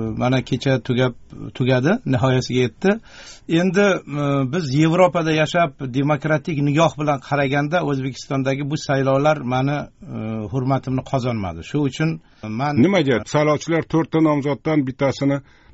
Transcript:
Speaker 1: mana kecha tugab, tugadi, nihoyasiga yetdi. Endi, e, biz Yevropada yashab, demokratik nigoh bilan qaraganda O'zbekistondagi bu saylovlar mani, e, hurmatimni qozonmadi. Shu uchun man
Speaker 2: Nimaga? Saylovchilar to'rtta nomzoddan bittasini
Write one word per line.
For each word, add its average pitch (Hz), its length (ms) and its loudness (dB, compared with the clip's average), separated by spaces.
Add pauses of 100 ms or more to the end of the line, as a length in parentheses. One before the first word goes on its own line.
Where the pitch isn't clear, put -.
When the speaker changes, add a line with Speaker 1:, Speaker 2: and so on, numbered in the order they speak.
(180)
Speaker 1:
mana 123 240 0
kecha 135 380 -2
tugab, 127 340 0 (400)
tugadi, 127 380 2 (120)
nihoyasiga 127 560 0
yetdi. 123 300 0 (580)
Endi, 185 380 2 (340)
e, 143 40 -2 (280)
biz 175 120 -4 (100)
Yevropada 165 580 4
yashab, 156 380 2 (240)
demokratik 147 680 0
nigoh 147 360 4
bilan 147 220 0
qaraganda 143 600 0
O'zbekistondagi 135 880 -4
bu 156 60 -2
saylovlar 135 640 2
mani, 131 380 -2 (240)
e, 131 160 -12 (320)
hurmatimni 131 600 -2
qozonmadi. 110 540 -2
Shu - 140 -4
uchun 151 320 0 (380)
man 131 280 -4
Speaker 2:
Nimaga? 135 480 4
Saylovchilar 151 580 0
to'rtta 160 380 0
nomzoddan 147 640 0
bittasini 139 520 0 (360)